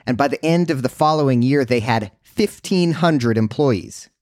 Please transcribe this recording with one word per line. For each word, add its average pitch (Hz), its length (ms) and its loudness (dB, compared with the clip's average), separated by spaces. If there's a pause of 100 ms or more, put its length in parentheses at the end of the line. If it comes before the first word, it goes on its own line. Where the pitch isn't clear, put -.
And 123 100 -2
by 139 120 2
the - 140 -6
end 165 280 2
of 135 100 -2
the 120 80 -4
following 147 540 2
year, 139 200 2
they 120 180 0
had 110 300 -2 (120)
fifteen 180 720 -2
hundred 139 440 0
employees. 113 720 -2 (120)